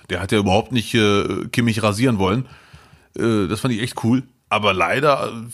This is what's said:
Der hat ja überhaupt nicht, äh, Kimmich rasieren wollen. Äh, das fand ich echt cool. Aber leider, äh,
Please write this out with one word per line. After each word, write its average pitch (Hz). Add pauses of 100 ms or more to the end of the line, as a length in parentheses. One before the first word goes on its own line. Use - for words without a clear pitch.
Der 90
hat 92
ja 107
überhaupt 101
nicht, 117
äh, 101
Kimmich 113
rasieren 110
wollen. 98 (680)
Äh, 107
das 104
fand 127
ich 104
echt -
cool. 123 (260)
Aber 104
leider, 123
äh, - (220)